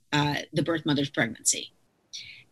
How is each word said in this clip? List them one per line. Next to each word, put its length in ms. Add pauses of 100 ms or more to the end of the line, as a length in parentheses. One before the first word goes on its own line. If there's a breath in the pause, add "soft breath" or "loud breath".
(120)
uh, 280 (120)
the 120
birth 220
mother's 240
pregnancy, 640 (800 loud breath)